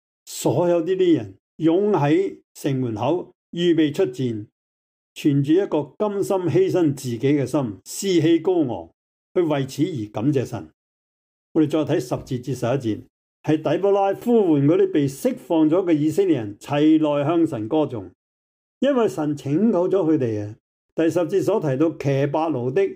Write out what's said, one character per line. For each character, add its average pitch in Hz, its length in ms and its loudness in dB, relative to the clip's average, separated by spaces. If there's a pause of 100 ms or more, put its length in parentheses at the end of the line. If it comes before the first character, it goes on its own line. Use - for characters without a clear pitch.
(240)
所 156 440 -2
有 175 120 2
呢 160 60 -4 (100)
啲 175 200 4
人 104 180 -6 (240)
湧 175 320 2
喺 165 480 0 (160)
城 139 220 -4
門 123 180 -4
口， 143 380 -4 (180)
預 175 240 2
備 151 180 2
出 190 140 0
戰， 120 400 -6 (680)
存 143 280 2
住 147 100 2
一 196 140 2
個 151 160 -2
甘 202 400 -4
心 190 140 -2
犧 180 340 2
牲 160 240 2
自 - 160 -10
己 113 80 -4
嘅 135 260 0
心， 120 400 -4
士 185 360 -2
氣 165 180 4
高 185 140 0 (120)
昂， 92 260 -8 (440)
去 180 80 2
為 147 240 0
此 135 160 -4
而 170 160 -4 (140)
感 131 200 0
謝 127 120 0
神。 90 260 -12 (840)
我 160 80 4
哋 143 60 2
再 156 160 0
睇 175 160 -2
十 - 140 -6
節 123 260 -6
至 131 140 -6
十 120 120 -6
一 - 40 0
節， 113 320 -4 (420)
係 214 180 0
底 165 160 0
波 196 140 2
拉 196 220 2
呼 214 400 2
喚 139 120 2
嗰 165 100 4
啲 196 140 2
被 143 160 0
釋 240 300 -4
放 160 340 2
咗 180 140 2
嘅 170 80 2
以 151 180 2
色 196 140 0
列 156 140 2
人 101 200 -8
齊 151 420 2
來 147 240 0
向 165 220 2
神 113 220 -6
歌 156 180 0
頌， 104 240 -10 (680)
因 277 160 2
為 226 100 2
神 151 300 -2
拯 170 340 0
救 175 180 2
咗 160 220 0
佢 151 80 4
哋 110 260 -2
啊。 107 120 -12 (400)
第 160 140 2
十 165 80 0
節 175 240 0
所 185 180 0
提 139 160 -2
到 160 140 2
騎 139 380 -2
白 156 200 -2
驢 131 240 -4
的、 196 240 0